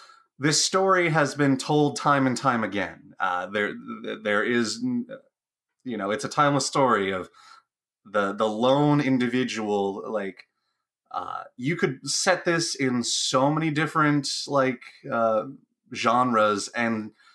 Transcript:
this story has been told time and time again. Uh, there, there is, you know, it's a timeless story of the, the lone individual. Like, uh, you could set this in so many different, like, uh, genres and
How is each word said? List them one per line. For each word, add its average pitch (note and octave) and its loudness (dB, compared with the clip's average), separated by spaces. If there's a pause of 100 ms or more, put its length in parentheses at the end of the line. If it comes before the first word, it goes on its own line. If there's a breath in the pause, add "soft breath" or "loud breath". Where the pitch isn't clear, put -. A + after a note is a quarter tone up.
(380 loud breath)
this D3 2
story F#3+ 2
has D3 0
been C#3 4
told D3 2
time C#3 2
and A#2+ 0
time A#2+ 0
again. F2+ -6
Uh, F2+ -2
there, G2+ -2 (480)
there G#2 0
is, A#2 0 (1000)
you A#2+ -6
know, G2+ -4
it's G#2+ -2
a - -8
timeless C#3+ 2
story A2 2
of F#2 -6 (760 loud breath)
the, G2+ -2
the A2 0
lone C#3 4
individual. A2+ 0
Like, G2+ -8 (680)
uh, F2 -8 (120)
you D3 -4
could C#3 -4
set - 0
this E3+ 0
in B2 0
so C3+ 0
many D#3 0
different, D3 2 (200)
like, C3 0 (280)
uh, A2+ 2 (500)
genres A2+ 2
and A2+ -4 (240 soft breath)